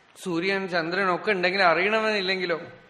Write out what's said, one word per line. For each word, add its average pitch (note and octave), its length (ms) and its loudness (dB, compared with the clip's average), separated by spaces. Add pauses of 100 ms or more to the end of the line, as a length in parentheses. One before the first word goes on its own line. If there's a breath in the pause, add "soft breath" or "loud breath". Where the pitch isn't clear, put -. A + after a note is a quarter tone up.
(240)
സൂര്യൻ F#3+ 440 -2
ചന്ദ്രനൊക്കെ F3 640 0
ഉണ്ടെങ്കിൽ F#3 320 2
അറിയണവനില്ലെങ്കിലോ? F#3 1000 2 (280)